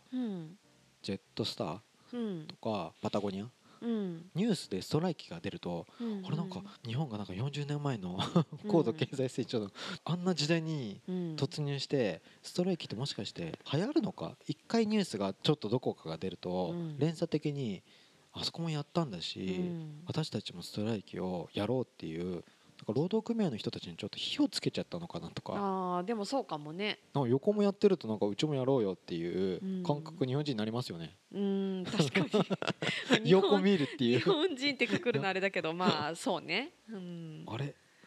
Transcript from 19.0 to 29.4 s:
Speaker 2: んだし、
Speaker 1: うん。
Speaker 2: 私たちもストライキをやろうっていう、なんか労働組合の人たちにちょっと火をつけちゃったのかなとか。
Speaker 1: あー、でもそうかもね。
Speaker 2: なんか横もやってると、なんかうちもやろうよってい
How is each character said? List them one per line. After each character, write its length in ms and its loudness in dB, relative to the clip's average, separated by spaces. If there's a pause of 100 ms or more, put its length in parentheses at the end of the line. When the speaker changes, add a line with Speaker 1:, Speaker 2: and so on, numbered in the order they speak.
Speaker 2:
ん 80 -4
だ 80 -6
し、 200 -6
Speaker 1:
う 220 0
ん。 440 -6
Speaker 2:
私 240 -2
た 120 -2
ち 140 -10
も 60 -10
ス 100 -12
ト 140 -2
ラ 100 0
イ 80 -4
キ 160 -10
を 340 -4
や 120 -2
ろ 140 2
う 20 0
っ 40 -2
て 220 -12
い 100 -6
う、 140 -2
な 60 -4
ん 40 -8
か 40 -14 (420)
労 220 2
働 120 2
組 220 0
合 60 4
の 80 -4
人 140 -4
た 100 -8
ち 80 -10
に 80 -12
ち 80 -6
ょ 20 -2
っ 20 -4
と 80 -14
火 240 -2
を 60 4
つ 140 -4
け 100 2
ち 80 -4
ゃ 40 0
っ 20 -14
た 140 -8
の 100 -10
か 100 -6
な 120 -8
と 100 -10
か。 160 -8
Speaker 1:
あ 440 0
ー、 40 -2
で 100 -2
も 80 -2
そ 160 0
う 60 -2
か 120 -6
も 140 -8
ね。 280 -2 (140)
Speaker 2:
な 60 2
ん 60 4
か 40 2
横 220 4
も 100 4
や 100 6
っ 20 2
て 160 6
る 80 4
と、 100 -6
な 60 0
ん 60 -2
か 60 4
う 80 2
ち 120 -2
も 100 2
や 80 2
ろ 140 6
う 60 4
よ 100 2
っ 20 -10
て 200 -6
い 400 0